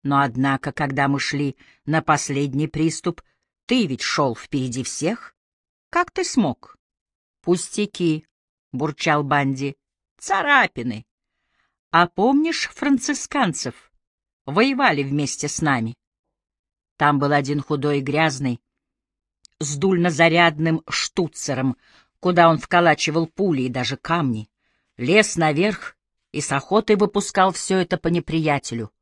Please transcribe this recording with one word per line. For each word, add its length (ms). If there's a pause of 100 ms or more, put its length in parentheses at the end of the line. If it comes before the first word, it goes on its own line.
Но, 160
однако, 520
когда 360
мы 120
шли 360 (300)
на 180
последний 640
приступ, 560 (420)
ты 220
ведь 140
шёл 340
впереди 480
всех. 520 (540)
Как 220
ты 120
смог? 540 (640)
"Пустяки", 880 (440)
бурчал 520
Банди. 520 (420)
"Царапины". 880 (840)
А 180
помнишь 680
францисканцев? 1160 (540)
Воевали 580
вместе 440
с 140
нами. 340 (1000)
Там 200
был 160
один 280
худой 360
и 40
грязный, 600 (1000)
с 160
дульнозарядным 1120
штуцером, 880 (440)
куда 300
он 100
вколачивал 680
пули 360
и 60
даже 280
камни. 520 (480)
Лез 380
наверх 640 (340)
и 100
с 100
охотой 440
выпускал 560
всё 260
это 200
по 100
неприятелю. 840 (100)